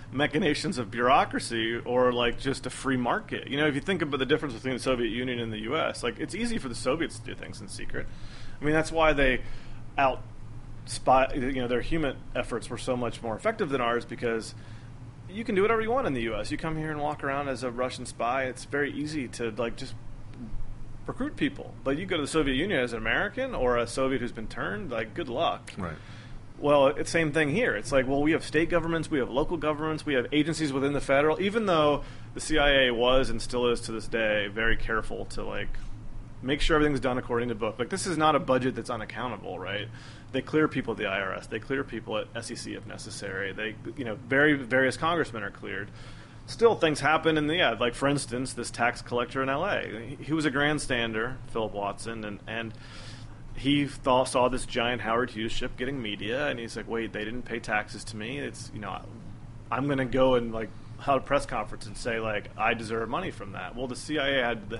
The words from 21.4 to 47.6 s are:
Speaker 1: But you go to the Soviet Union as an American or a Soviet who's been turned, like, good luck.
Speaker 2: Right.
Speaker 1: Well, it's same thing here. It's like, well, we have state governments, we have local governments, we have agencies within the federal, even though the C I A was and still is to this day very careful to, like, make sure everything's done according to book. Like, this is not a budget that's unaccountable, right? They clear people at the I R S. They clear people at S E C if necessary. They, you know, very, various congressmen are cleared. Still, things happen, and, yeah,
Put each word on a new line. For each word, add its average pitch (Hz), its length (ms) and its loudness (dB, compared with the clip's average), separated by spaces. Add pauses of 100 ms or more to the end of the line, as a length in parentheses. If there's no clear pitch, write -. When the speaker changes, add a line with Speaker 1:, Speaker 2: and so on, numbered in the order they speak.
Speaker 1:
But 139 140 2
you 190 80 -4
go 180 100 0
to 151 60 0
the 135 60 -2
Soviet 147 260 2
Union 165 240 2
as 123 140 0
an 117 60 -4
American 190 560 0
or 123 240 4
a 117 80 2
Soviet 135 340 0
who's 120 100 -2
been 110 160 -8
turned, 180 440 -6
like, 113 240 -4
good 165 160 -6
luck. 120 480 -2
Speaker 2:
Right. 85 160 -4 (680)
Speaker 1:
Well, 143 240 8
it's 139 240 2
same 165 220 4
thing 151 180 2
here. 180 240 2
It's 113 160 -4
like, 135 160 6
well, 139 160 2
we 151 100 4
have 135 120 2
state 160 260 2
governments, 165 400 2
we 156 80 2
have 117 100 2
local 147 280 2
governments, 151 500 -2
we 151 80 2
have 120 160 2
agencies 151 420 2
within 139 200 2
the 139 80 0
federal, 143 420 4
even 208 240 2
though 151 380 4 (300)
the 135 60 -8
C 156 160 0
I 143 280 8
A 123 100 4
was 123 360 6
and 101 120 0
still 123 240 2
is 117 160 4
to 113 100 -6
this 110 140 -4
day 107 400 2
very 110 300 4
careful 107 500 0
to, 104 160 -6
like, 104 260 -4 (720)
make 139 200 0
sure 165 160 6
everything's 147 240 6
done 127 180 2
according 120 300 0
to 117 80 -2
book. 107 240 -2
Like, 120 100 -2
this 190 160 -2
is 175 100 0
not 156 200 6
a - 20 2
budget 123 380 2
that's 117 140 -6
unaccountable, 107 680 -6
right? 98 300 -4 (420)
They 131 100 -2
clear 151 280 4
people 123 240 -2
at 98 60 -4
the 104 80 0
I 98 140 0
R 95 140 -2
S. 98 140 -8
They 113 100 -4
clear 135 240 -2
people 110 340 -6
at 104 200 -4
S 113 160 -6
E - 20 -8
C 107 200 -8
if 101 120 -10
necessary. 98 680 -8
They, 110 220 -6 (220)
you 135 80 -6
know, 110 100 -4
very, 135 400 4
various 131 420 2
congressmen 143 460 0
are 101 80 -6
cleared. 101 400 -8 (560)
Still, 220 300 4
things 156 240 2
happen, 156 380 4
and, 147 120 2
yeah, 160 220 4